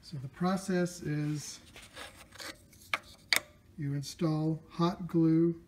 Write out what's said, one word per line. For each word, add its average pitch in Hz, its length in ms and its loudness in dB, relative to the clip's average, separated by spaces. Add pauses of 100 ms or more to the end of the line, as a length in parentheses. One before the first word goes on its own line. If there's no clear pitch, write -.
So - 160 -12
the 131 120 -10
process 180 720 -2
is 151 580 -4 (2250)
you 143 160 -4
install 156 760 0
hot 175 360 0
glue 165 640 4